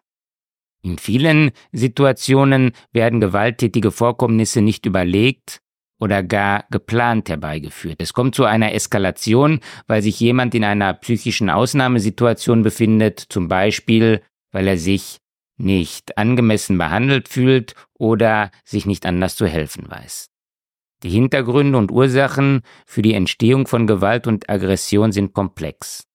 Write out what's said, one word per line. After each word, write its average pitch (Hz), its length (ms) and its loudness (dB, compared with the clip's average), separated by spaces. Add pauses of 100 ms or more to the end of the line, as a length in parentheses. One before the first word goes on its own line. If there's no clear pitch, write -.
(800)
In 87 160 -8
vielen 151 540 2 (220)
Situationen 131 1000 2 (180)
werden 117 300 0
gewalttätige 107 680 0
Vorkommnisse 117 720 0
nicht 107 240 0
überlegt 98 720 0 (420)
oder 101 220 0
gar 101 480 -2
geplant 117 580 -2
herbeigeführt. 76 720 -10
Es 85 140 -8
kommt 123 200 -2
zu 131 120 2
einer 110 260 2
Eskalation, 110 880 0 (260)
weil 110 140 0
sich 104 200 -2
jemand 123 340 0
in 110 100 0
einer 101 300 0
psychischen 107 560 -4
Ausnahmesituation 117 1120 0
befindet, 110 680 0
zum 90 200 -4
Beispiel, 107 720 2 (300)
weil 95 140 -2
er 95 120 2
sich 95 400 -4 (420)
nicht 92 560 -4
angemessen 110 640 0
behandelt 113 480 -2
fühlt 127 480 0 (200)
oder 110 580 0 (120)
sich 107 220 -6
nicht 98 200 -4
anders 90 280 -2
zu - 100 -4
helfen 78 440 -6
weiß. - 400 -18 (760)
Die - 80 -6
Hintergründe 131 680 2
und 107 140 2
Ursachen 135 680 2 (260)
für - 160 -4
die 110 120 4
Entstehung 113 520 2
von 117 220 0
Gewalt 101 400 0
und 107 200 -2
Aggression 101 600 0
sind 98 240 -2
komplex. - 720 -8 (100)